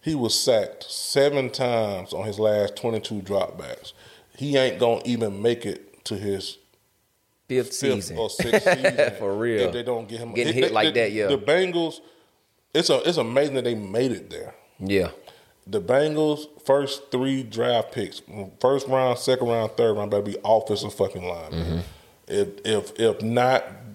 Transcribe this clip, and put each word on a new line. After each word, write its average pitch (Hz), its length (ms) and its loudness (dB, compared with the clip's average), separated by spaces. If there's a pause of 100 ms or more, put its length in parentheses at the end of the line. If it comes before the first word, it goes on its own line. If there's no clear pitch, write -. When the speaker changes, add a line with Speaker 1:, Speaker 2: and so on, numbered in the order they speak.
Speaker 1:
He 160 140 -2
was 117 240 0
sacked 110 440 2
seven 139 640 2
times 110 640 -2
on 95 120 -4
his 101 140 -6
last 104 360 2
twenty-two 110 460 -4
dropbacks. 92 720 -4 (440)
He 139 180 -2
ain't 131 240 2
gonna 117 260 4
even 110 360 -2
make 117 240 2
it - 400 -10
to 110 100 -6
his 98 420 -6 (920)
Speaker 2:
Fifth 127 220 0
Speaker 1:
fifth - 40 -10
Speaker 2:
season. 120 440 -2
Speaker 1:
or 110 120 -2
sixth 175 340 0
Speaker 2:
<laughs> 202 120 6
Speaker 1:
season 131 420 2
Speaker 2:
For 98 180 -2
real. 110 320 0
Speaker 1:
if 87 60 -2
they 120 100 -4
don't 117 240 -4
get 113 120 -12
him. 117 140 -10
Speaker 2:
Getting 120 200 0
Speaker 1:
They, 123 80 0
Speaker 2:
hit 131 80 4
Speaker 1:
they, 107 40 -2
Speaker 2:
like 110 200 2
Speaker 1:
they, 117 160 4
Speaker 2:
that, - 40 -4
yeah. 107 140 0
Speaker 1:
the 131 100 2
Bengals, 170 640 0 (720)
it's 160 160 2
a, 131 180 4
it's 170 100 2
amazing 135 380 2
that 123 80 0
they 120 120 0
made 110 360 0
it 82 180 -8
there. 78 240 -12 (260)
Speaker 2:
Yeah. 95 300 2 (560)
Speaker 1:
The 98 160 -4
Bengals' 151 680 2 (180)
first 139 460 2
three 135 320 0
draft 117 480 0
picks, 101 300 -6 (400)
first 135 260 4
round, 131 300 2
second 127 320 0
round, 113 220 0
third 113 260 2
round, 104 140 -2
better 101 120 2
be 101 220 -6
offensive 107 480 2
fucking 95 340 -2
line. 85 240 -8
Speaker 2:
Mm-hmm. 82 280 -4 (480)
Speaker 1:
If, 98 220 0 (160)
if, 107 340 -2
if 110 220 2
not 120 420 2 (320)